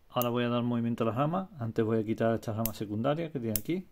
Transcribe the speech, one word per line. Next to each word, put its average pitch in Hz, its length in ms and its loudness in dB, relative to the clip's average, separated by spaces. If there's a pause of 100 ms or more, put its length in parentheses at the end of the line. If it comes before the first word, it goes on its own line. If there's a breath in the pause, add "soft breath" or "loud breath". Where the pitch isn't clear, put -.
(100)
Ahora 120 180 2
voy 120 160 0
a 120 40 0
dar 120 140 0
movimiento 117 400 0
a 113 40 4
las 110 100 0
ramas. 165 320 -2 (100)
Antes 113 260 0
voy 113 140 2
a 110 60 0
quitar 110 300 2
estas 107 200 -4
ramas 113 220 0
secundarias 135 560 -2
que 131 80 -4
tiene 113 180 0
aquí. 180 340 -4